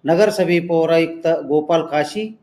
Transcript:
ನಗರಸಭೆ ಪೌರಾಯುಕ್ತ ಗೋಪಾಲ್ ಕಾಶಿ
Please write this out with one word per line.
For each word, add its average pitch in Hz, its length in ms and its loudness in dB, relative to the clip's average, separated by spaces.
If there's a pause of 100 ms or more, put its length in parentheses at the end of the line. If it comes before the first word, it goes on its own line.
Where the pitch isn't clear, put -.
ನಗರಸಭೆ 175 560 2
ಪೌರಾಯುಕ್ತ 165 640 0 (160)
ಗೋಪಾಲ್ 151 460 0
ಕಾಶಿ 151 360 -4 (180)